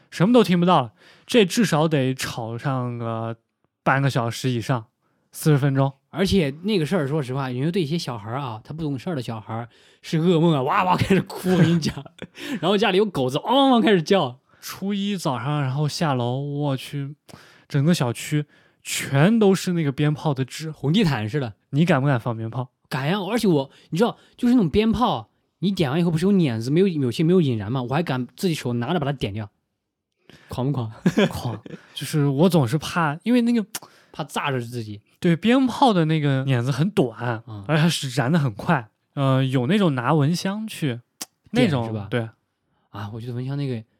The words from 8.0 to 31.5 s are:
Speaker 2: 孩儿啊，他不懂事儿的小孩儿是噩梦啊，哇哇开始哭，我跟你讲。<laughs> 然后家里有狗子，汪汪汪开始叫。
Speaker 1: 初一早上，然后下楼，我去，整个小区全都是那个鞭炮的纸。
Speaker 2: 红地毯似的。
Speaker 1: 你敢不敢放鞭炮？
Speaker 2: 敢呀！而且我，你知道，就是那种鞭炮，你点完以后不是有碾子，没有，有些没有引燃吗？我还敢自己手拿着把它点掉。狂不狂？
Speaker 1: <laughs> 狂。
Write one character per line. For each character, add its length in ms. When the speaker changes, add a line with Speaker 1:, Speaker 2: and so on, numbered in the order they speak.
Speaker 2:
孩 120
儿 80
啊， 260
他 100
不 80
懂 160
事 120
儿 80
的 40
小 160
孩 160
儿 140
是 160
噩 220
梦 140
啊， 80
哇 240
哇 100
开 180
始 100
哭， 280
我 60
跟 120
你 80
讲。 160
<laughs> 340
然 100
后 60
家 120
里 80
有 80
狗 240
子， 100
汪 140
汪 180
汪 100
开 100
始 100
叫。 380
Speaker 1:
初 340
一 200
早 220
上， 240
然 80
后 180
下 280
楼， 240
我 360
去， 400
整 180
个 80
小 180
区 320
全 560
都 160
是 200
那 100
个 80
鞭 200
炮 220
的 100
纸。 280
Speaker 2:
红 200
地 120
毯 260
似 100
的。 140
Speaker 1:
你 160
敢 160
不 60
敢 120
放 160
鞭 140
炮？ 220
Speaker 2:
敢 160
呀！ 140
而 180
且 100
我， 220
你 60
知 60
道， 140
就 120
是 80
那 40
种 80
鞭 240
炮， 380
你 100
点 220
完 80
以 40
后 60
不 80
是 80
有 60
碾 280
子， 120
没 80
有， 80
有 240
些 120
没 80
有 100
引 180
燃 120
吗？ 120
我 60
还 120
敢 240
自 120
己 80
手 180
拿 180
着 80
把 60
它 60
点 200
掉。 160
狂 180
不 60
狂？ 200
Speaker 1:
<laughs> 200
狂。 320